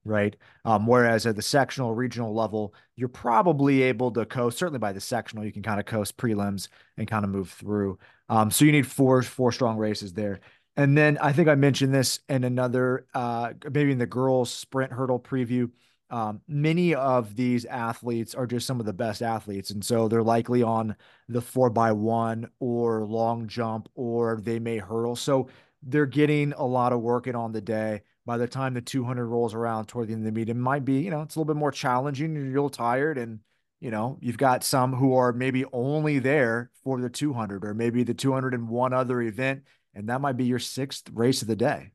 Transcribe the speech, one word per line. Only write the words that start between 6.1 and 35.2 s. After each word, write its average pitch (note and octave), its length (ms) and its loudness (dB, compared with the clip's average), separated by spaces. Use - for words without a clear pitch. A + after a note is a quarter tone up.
prelims G2+ 520 -2
and - 120 -6
kinda G#2 200 0
move G2 220 -4
through. G2+ 480 -4
Um, A2 220 4
so D3 140 4
you D3+ 80 8
need C#3+ 140 4
four, C3 360 4
four B2 300 0
strong A2+ 260 0
races G#2 360 -4
there. G2+ 260 -4
And C#3+ 220 6
then D3+ 200 6
I C#3+ 140 2
think D#3 160 4
I D3+ 60 8
mentioned C#3 400 4
this C3 240 2
in C3+ 140 0
another, B2+ 720 0
uh, A#2+ 380 -4
maybe C#3+ 280 2
in C3 60 0
the A#2+ 80 0
girls' B2+ 460 2
sprint C3 400 -4
hurdle B2+ 280 -2
preview. B2 500 -2
Um, G#2+ 380 -6
many D#3+ 460 2
of B2+ 420 0
these B2 300 0
athletes A#2 680 -6
are B2+ 120 -4
just A#2+ 200 -4
some B2+ 140 -4
of A2 60 -4
the G#2+ 80 -4
best G#2+ 260 -4
athletes. G#2+ 500 -4
And G2+ 140 -8
so A2+ 240 2
they're A2+ 140 2
likely A#2 400 2
on A2+ 340 0
the A#2 140 -2
four B2+ 260 2
by A2+ 240 4
one A2+ 560 0
or A#2 440 0
long A2+ 420 -2
jump, A2 480 -6
or A#2 460 -2
they A#2 180 -2
may A2+ 200 -4
hurdle. A2+ 380 -4
So C3+ 320 0
they're C#3+ 240 2
getting D3 480 2
a D3 100 -4
lot B2 300 2
of A#2+ 80 0
work A#2+ 240 0
in B2+ 80 -6
on A#2 180 -6
the A2 80 -4
day. G#2+ 440 -4
By A#2+ 140 -4
the A#2+ 100 0
time C3 240 -2
the B2 80 -4
two B2+ 240 -4
hundred B2 220 -4
rolls A#2 260 0
around A2+ 340 -4
toward A#2+ 220 -6
the A2 60 -6
end A2 120 -6
of A2 60 -4
the A2 60 -4
meet, A2+ 100 -2
it A#2 60 -2
might B2+ 320 -2
be, C3+ 140 2
you F#3 100 -4
know, D3+ 100 -4
it's D#3 160 -10
a D#3+ 40 -4
little D#3 120 -2
bit D3+ 60 -2
more D3 140 0
challenging. C#3 600 -2
You're D3 100 -6
a C3+ 40 -6
little C#3+ 220 0
tired, C3+ 480 0
and, A2+ 220 -10
you B2+ 100 -8
know, A2 320 -4
you've A#2+ 160 -4
got B2+ 260 2
some C3 300 2
who B2+ 200 4
are B2 200 4